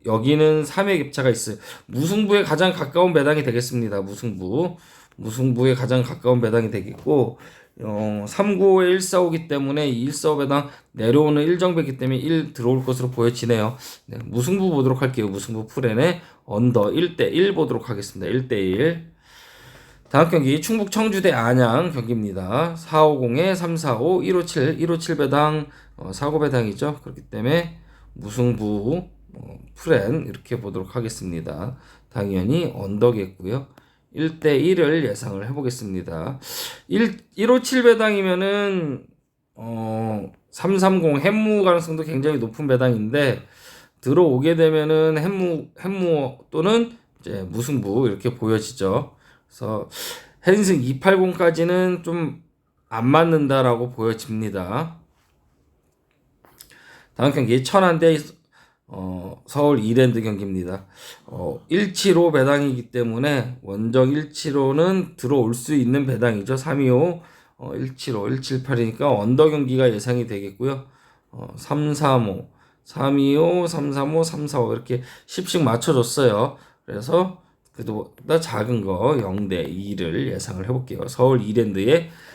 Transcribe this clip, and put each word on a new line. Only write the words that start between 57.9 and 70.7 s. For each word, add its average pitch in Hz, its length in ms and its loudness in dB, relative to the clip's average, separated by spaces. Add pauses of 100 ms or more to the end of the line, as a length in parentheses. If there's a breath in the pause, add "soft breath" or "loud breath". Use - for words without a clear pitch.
대, 165 180 4 (680 soft breath)
어, 92 600 -12
서울 147 340 2
이랜드 117 420 4
경기입니다. 98 640 -6 (400 loud breath)
어, 73 420 -8
일칠오 180 640 4
배당이기 139 580 2
때문에 123 720 -2
원정 117 500 2
일칠오는 151 1040 0
들어올 123 380 0
수 139 200 -4
있는 135 320 2
배당이죠. 120 500 0
삼이오, 143 640 2 (340 loud breath)
어, - 180 -12
일칠오, 123 540 -8
일칠팔이니까 131 800 -2
언더 127 400 4
경기가 131 420 2
예상이 120 340 -2
되겠고요. 117 580 -6 (460 soft breath)